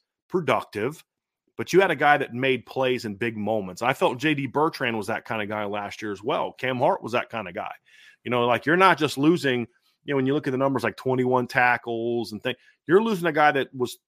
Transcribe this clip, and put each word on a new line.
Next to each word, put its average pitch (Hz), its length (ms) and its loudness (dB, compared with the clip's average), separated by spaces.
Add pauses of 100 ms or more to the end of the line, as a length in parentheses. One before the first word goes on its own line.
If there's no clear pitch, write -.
(280)
productive, 127 760 -2 (520)
but - 160 -6
you 180 100 6
had 185 100 2
a 156 40 0
guy 147 220 4
that 135 160 -4
made 127 320 -2
plays 127 400 -2
in 104 100 -6
big 113 220 -4
moments. 101 440 -4
I 123 120 2
felt 143 260 0
J 151 140 0
D 139 140 -4
Bertrand 139 500 -2
was 101 100 -6
that 110 180 -6
kind 113 160 -4
of 101 60 -6
guy 107 180 -4
last 101 360 -8
year 107 100 -6
as 98 100 -10
well. 135 320 -4
Cam 127 240 -4
Hart 156 240 0
was 113 120 -8
that 120 160 -2
kind 110 180 -8
of 87 60 -12
guy. 98 200 -10 (500)
You 117 60 -8
know, 120 160 2
like, 120 220 2
you're 160 100 4
not 185 220 6
just 143 180 -2
losing, 135 440 2 (420)
you 143 100 -4
know, - 20 0
when 131 120 2
you 139 80 2
look 147 100 -2
at 143 60 -2
the 127 60 -2
numbers, 135 260 0
like, 110 120 -2
twenty-one 127 520 0
tackles 117 840 0
and 107 100 -10
things, 127 160 -4 (300)
you're 180 140 6
losing 202 260 0
a 165 40 2
guy 151 200 6
that 135 220 -2
was 123 240 -4 (100)